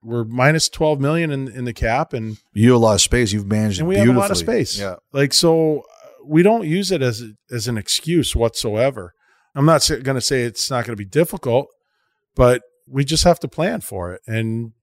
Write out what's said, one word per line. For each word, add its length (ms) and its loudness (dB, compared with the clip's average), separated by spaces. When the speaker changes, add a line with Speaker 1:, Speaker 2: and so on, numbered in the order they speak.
Speaker 1:
We're 220 -4
minus 440 0
twelve 300 -2
million 320 -2
in, 160 -6
in 180 -10
the 80 -6
cap. 400 -2
And 240 -8
Speaker 2:
You 200 6
have 80 6
a 40 4
lot 100 6
of 60 2
space. 300 0
You've 160 -4
managed 320 0
Speaker 1:
and 80 -2
Speaker 2:
it 20 -2
Speaker 1:
we 80 0
have 120 4
a 20 4
lot 180 2
of 80 -2
Speaker 2:
beautifully. 280 -2
Speaker 1:
space. 140 -10
Speaker 2:
Yeah. 160 -8
Speaker 1:
Like, 220 0
so, 460 2
uh, 280 -20
we 180 4
don't 240 2
use 240 0
it 100 0
as, 220 -2
as 160 -6
an 100 -2
excuse 580 -2
whatsoever. 760 -2
I'm 100 2
not 160 6
sa-, 160 -2
gonna 240 -4
say 220 -2
it's 260 -6
not 160 -4
gonna 120 -10
be 80 -10
difficult, 640 0
but 260 4
we 180 -2
just 180 -2
have 160 4
to 80 -10
plan 320 -4
for 340 -10
it 140 -16
and 560 -6